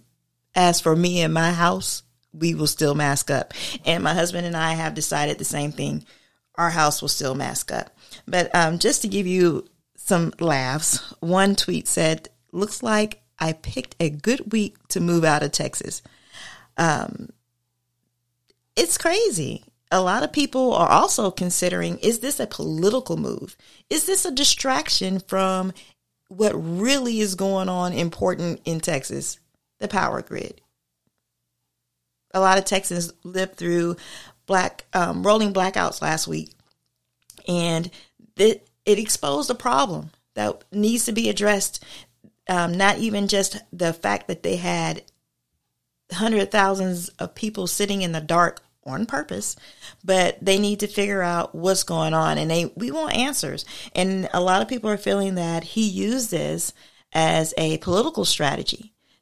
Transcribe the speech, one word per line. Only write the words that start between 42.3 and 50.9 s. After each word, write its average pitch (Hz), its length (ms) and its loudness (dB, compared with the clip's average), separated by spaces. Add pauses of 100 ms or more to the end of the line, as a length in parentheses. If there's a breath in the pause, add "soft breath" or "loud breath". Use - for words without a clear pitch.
Um, 175 240 0
not 196 260 4
even 202 300 0
just 196 300 0 (140)
the 175 200 0
fact - 360 -2
that 175 140 -6
they 180 140 0
had 170 460 -2 (1080)
hundred 208 380 0
thousands 190 580 2 (120)
of 175 160 -8
people 214 320 -4
sitting 196 340 -2
in 175 80 -2
the 160 100 -4
dark 170 420 2 (220)
on 147 220 -4
purpose, - 480 -6 (480 loud breath)
but 185 400 2
they 190 160 4
need 208 220 0
to 208 80 -2
figure 202 340 -2